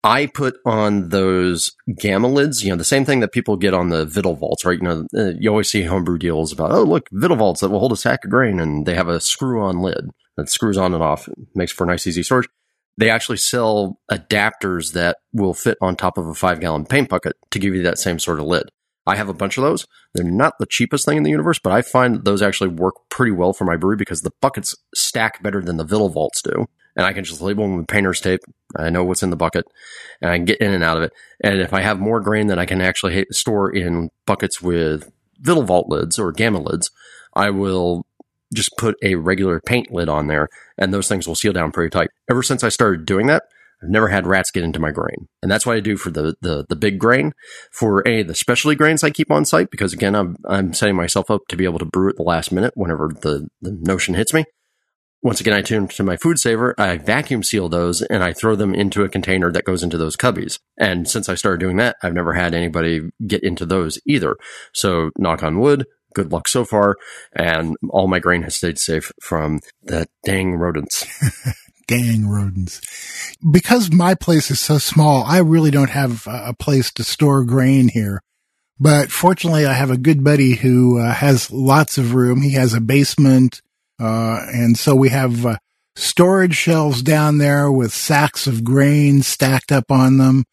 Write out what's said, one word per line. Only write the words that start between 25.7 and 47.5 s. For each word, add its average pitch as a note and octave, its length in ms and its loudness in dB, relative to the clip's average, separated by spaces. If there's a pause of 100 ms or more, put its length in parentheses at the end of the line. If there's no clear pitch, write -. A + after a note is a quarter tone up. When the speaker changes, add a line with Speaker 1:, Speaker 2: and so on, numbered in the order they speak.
Speaker 1:
the D#2+ 80 -6
Vital G2+ 240 0
vaults - 320 -4
do. - 240 -4 (300)
And F2+ 100 0
I F#2+ 80 -2
can F#2+ 100 -8
just E2 180 -12
label G2+ 220 -2
them F#2+ 140 -2
with E2 100 -6
painter's G2 320 0
tape. F#2 200 0 (360)
I D#2+ 140 -4
know F2 140 0
what's F2+ 180 -2
in F#2+ 80 -2
the E2+ 60 -2
bucket, E2+ 300 -2 (540)
and F2 120 -2
I F2 60 0
can E2+ 80 -2
get G2+ 120 0
in G#2 160 0
and F2+ 100 0
out E2 140 0
of E2 60 -2
it. D#2+ 100 -6 (300)
And G2 180 2
if F2 100 -2
I F#2+ 100 0
have G2+ 180 0
more A2 200 0
grain G#2+ 280 0
that F#2+ 100 0
I F2 80 0
can F#2 160 -2
actually F#2 320 0
ha-, F#2+ 180 -2
store G2+ 400 -2
in E2+ 380 -2 (160)
buckets - 380 -2
with D#2+ 480 -2 (280)
Vital D#3 220 2
vault F2+ 280 2
lids D#2 280 -2
or F#2+ 140 -2
gamma G#2 280 0
lids, D#2+ 300 -6 (460)
I G2+ 160 2
will F#2 560 -2 (440)
just A2 260 -6
put A2 260 0
a G2 100 2
regular F2+ 460 0
paint A#2+ 320 -4
lid E2+ 180 -2
on D2+ 160 0
there, D2+ 240 0 (260)
and F#2+ 160 -2
those G2 160 -2
things F#2+ 200 -2
will E2 80 -6
seal G#2 180 0
down E2+ 180 -2
pretty E2 200 -2
tight. E2+ 180 0 (220)
Ever B2 100 0
since B2+ 220 -2
I A#2 60 0
started F#2+ 360 0
doing G2 220 0
that, D3+ 160 2 (400)
I've - 60 -8
never G#2+ 180 4
had F#2+ 180 0
rats F#2 240 2
get F2+ 140 -4
into D#2 160 -4
my D#2 100 -2
grain. - 380 -6 (160)
And F#2+ 80 0
that's A2 160 0
what A#2 100 0
I G#2+ 40 -2
do G2+ 160 -2
for F#2 120 -8
the, D#2 320 -4
the, D2+ 260 -4
the - 80 -4
big G2 220 -2
grain. B2+ 360 2 (380)